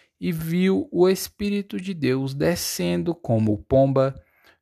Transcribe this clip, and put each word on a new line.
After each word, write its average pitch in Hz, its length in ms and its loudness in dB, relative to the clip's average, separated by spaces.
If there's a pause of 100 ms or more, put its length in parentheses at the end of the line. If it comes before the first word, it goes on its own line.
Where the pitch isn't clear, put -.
(180)
e 180 140 -4
viu 180 580 0
o 180 160 4
Espírito 202 720 -2
de 190 140 -8
Deus 135 400 -2
descendo 175 840 -2
como 110 500 0
pomba, 135 500 2 (480)